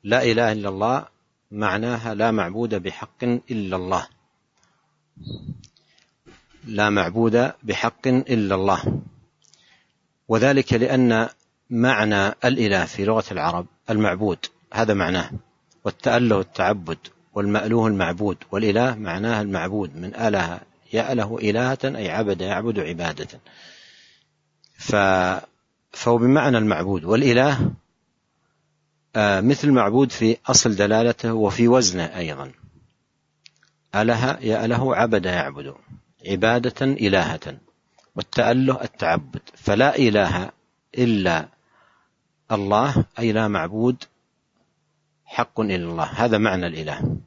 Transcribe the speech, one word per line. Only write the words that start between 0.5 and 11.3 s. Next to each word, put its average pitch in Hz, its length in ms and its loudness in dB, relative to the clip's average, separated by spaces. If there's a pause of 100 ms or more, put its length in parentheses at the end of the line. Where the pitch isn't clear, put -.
إلا 101 180 -6
الله 107 360 -2 (460)
معناها 110 600 -4
لا 110 180 0
معبود 107 440 -2
بحق - 480 -10
إلا 117 520 -4
الله. 90 320 -4 (2500)
لا 104 220 2
معبود 110 640 2 (100)
بحق 113 440 -4
إلا 120 480 0
الله. 95 460 0 (1300)
وذلك 127 460 2
لأن 120 560 2 (400)